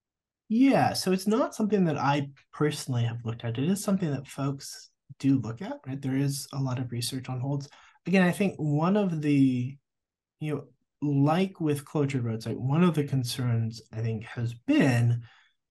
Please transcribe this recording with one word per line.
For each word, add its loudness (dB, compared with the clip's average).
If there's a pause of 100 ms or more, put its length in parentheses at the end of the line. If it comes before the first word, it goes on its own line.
(500)
Yeah, 6
so 0
it's -2
not 0
something 2
that 0
I 0 (220)
personally -2
have -6
looked -8
at. -4
It -2
is 0
something 0
that -6
folks -8 (300)
do 4
look -8
at, -10
right? -10
There -2
is -2
a -8
lot -2
of -6
research -6
on -6
holds. -4 (360)
Again, 4
I 4
think 0
one 2
of 0
the, 2 (640)
you -2
know, -6 (360)
like 2
with 0
cloture -2
votes, -4
like, -6
one 2
of 4
the 0
concerns, -2 (120)
I -6
think, -4
has -6
been 2 (480)